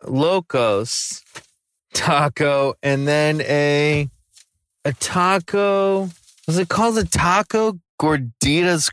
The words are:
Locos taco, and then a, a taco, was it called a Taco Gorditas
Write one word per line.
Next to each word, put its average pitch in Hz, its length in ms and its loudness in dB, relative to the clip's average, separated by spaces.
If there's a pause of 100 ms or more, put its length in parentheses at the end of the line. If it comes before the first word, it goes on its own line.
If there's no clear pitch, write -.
Locos 131 1160 -2 (720)
taco, 143 880 0
and 139 240 0
then 151 360 0
a, 147 640 0 (800)
a 143 80 -2
taco, 196 1120 0 (380)
was 160 100 0
it 185 140 -2
called 226 260 2
a 180 80 0
Taco 196 760 0 (220)
Gorditas 151 920 0